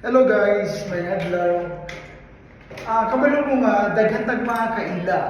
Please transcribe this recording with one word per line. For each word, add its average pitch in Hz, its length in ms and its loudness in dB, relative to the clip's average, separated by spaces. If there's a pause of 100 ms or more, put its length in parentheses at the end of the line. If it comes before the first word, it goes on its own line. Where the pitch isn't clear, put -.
Hello 254 240 4
guys, 208 640 2
may 175 160 -4
adlaw. 175 560 0 (1300)
Ah, 226 240 2
kabalo 285 320 2
ko 277 160 0
nga, 208 320 2
daghan 220 320 2
tag 240 160 -2
mga 233 320 -2
kaila. 185 460 -2 (100)